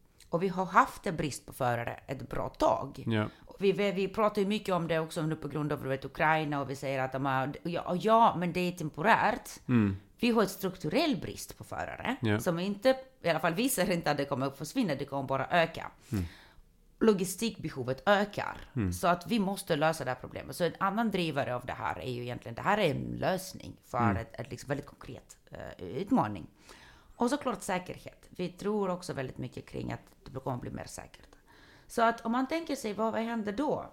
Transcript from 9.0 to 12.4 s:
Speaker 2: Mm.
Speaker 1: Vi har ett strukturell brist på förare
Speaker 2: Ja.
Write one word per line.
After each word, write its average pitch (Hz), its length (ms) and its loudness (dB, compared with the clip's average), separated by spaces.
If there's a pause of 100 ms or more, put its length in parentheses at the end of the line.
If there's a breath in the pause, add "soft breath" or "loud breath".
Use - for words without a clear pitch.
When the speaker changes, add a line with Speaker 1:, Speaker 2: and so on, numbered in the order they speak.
Speaker 2:
Mm. 104 280 6 (240)
Speaker 1:
Vi 233 100 4
har 226 120 6
ett 185 80 2
strukturell 196 640 0
brist - 420 -10
på - 60 -14
förare - 560 -4
Speaker 2:
Ja. 107 200 4